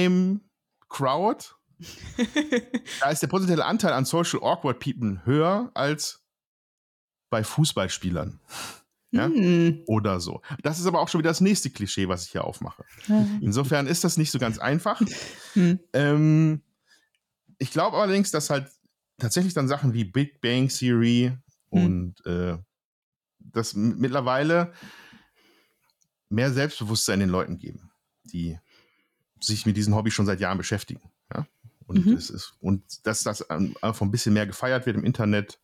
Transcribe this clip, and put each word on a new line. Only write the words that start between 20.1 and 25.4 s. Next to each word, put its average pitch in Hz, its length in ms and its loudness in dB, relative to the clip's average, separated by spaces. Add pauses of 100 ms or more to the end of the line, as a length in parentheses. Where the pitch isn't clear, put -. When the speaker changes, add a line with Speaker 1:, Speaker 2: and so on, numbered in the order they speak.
Speaker 1:
Bang 127 280 2
Theory 120 640 2 (380)
Speaker 2:
Hm. 180 140 4
Speaker 1:
und, 90 420 -2
äh, 87 320 -2 (800)
das - 340 -6
m-, 104 240 0
mittlerweile 143 760 0 (1600)